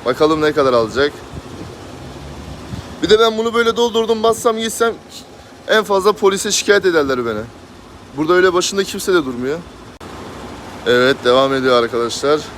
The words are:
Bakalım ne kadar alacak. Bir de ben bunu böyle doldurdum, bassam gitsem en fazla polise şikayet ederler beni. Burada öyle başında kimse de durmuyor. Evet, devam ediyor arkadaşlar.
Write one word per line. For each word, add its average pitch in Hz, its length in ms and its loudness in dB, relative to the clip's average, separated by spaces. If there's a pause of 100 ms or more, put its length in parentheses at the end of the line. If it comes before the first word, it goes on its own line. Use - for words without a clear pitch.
Bakalım 151 360 0
ne 151 120 2
kadar 139 200 2
alacak. 120 400 0 (1900)
Bir 165 80 -4
de 214 80 8
ben 226 200 4
bunu 226 160 -2
böyle 226 220 2
doldurdum, 226 460 0
bassam 220 360 2
gitsem 226 360 -2 (760)
en 214 160 4
fazla 196 280 2
polise 196 380 0
şikayet 196 340 2
ederler 139 420 2
beni. 107 140 -2 (760)
Burada 156 160 0
öyle 180 200 6
başında 190 320 0
kimse 190 300 -2
de 160 100 2
durmuyor. 131 340 -4 (1300)
Evet, 127 380 4
devam 135 300 4
ediyor 123 280 4
arkadaşlar. 117 580 0 (180)